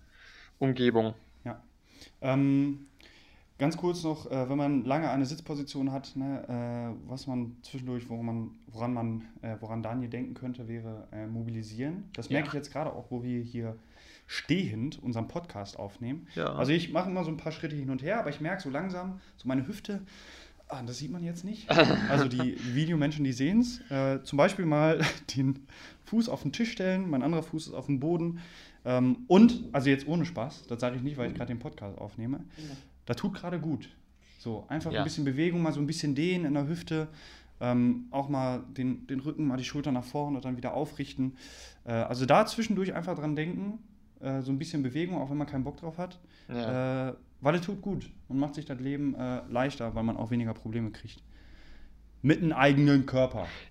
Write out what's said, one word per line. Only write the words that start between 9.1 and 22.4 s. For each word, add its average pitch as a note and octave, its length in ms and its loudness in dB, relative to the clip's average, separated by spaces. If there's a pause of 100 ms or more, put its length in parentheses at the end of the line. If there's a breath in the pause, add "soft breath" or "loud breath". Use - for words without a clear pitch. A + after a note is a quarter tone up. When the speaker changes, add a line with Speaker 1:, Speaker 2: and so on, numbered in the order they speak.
Speaker 2:
äh, A2+ 180 -6
woran A2+ 220 -6
Daniel A#2 280 -4
denken B2 240 -6
könnte, B2 340 -8
wäre, A2+ 440 -10
äh, A2 140 -8
mobilisieren. A2+ 840 -6
Das - 160 -10
Speaker 1:
Ja. C3+ 60 0
Speaker 2:
merke D3 140 0
ich D3 60 -6
jetzt C#3+ 180 -6
gerade D3+ 200 -4
auch, - 180 -12
wo B2 120 -4
wir B2 180 -2
hier A#2 360 -6 (500 loud breath)
stehend C#3+ 760 -2
unseren A#2 260 -2
Podcast G2+ 500 -10
aufnehmen. A#2+ 560 -8
Speaker 1:
Ja. D#3 200 -2
Speaker 2:
Also C#3 180 2
ich E3+ 200 0
mache F#3 180 0
immer F3+ 140 -2
so D#3 60 -4
ein D#3+ 60 -4
paar D#3 160 -8
Schritte D3+ 240 -8
hin C3+ 140 -4
und B2+ 120 -4
her, G3 160 -2
aber D3 120 -2
ich D3 100 -10
merke F#3 220 -4
so C#3 80 -6
langsam, F#3 500 -6 (160 loud breath)
so - 120 -10
meine C3 180 0
Hüfte, G3+ 360 -6 (640 loud breath)
ah, C3 140 -8
das A#2+ 160 -8
sieht C#3+ 120 -8
man F3 120 -6
jetzt E3+ 220 -6
nicht. G#3+ 260 -8
Speaker 1:
<laughs> - 380 8
Speaker 2:
Also C#3 200 6
die B2+ 280 2 (180)